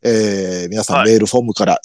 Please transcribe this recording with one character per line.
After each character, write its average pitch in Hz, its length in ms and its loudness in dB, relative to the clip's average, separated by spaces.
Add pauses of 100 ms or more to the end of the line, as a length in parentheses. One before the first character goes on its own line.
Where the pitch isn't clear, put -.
え 101 600 -2
ー、 87 40 -8
皆 104 140 -4
さ 135 200 -2
ん - 20 2
メ 110 100 6
ー 110 40 6
ル 107 80 2
フ 127 100 0
ォ - 40 4
ー - 20 -6
ム 113 100 -4
か 101 120 -2
ら 87 200 0